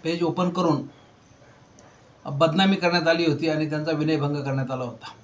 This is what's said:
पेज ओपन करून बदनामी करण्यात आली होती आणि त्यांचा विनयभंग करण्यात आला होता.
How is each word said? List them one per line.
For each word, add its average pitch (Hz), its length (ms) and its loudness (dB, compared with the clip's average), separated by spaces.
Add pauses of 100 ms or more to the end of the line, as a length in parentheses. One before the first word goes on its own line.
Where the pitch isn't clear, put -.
पेज 170 200 -2
ओपन 175 260 0
करून 165 320 0 (1400)
बदनामी 165 500 2
करण्यात 170 320 2
आली 170 180 2
होती 156 240 0
आणि 151 200 0
त्यांचा 151 220 -2
विनयभंग 147 440 0
करण्यात 135 360 -4
आला 131 120 -4
होता. - 280 -12 (120)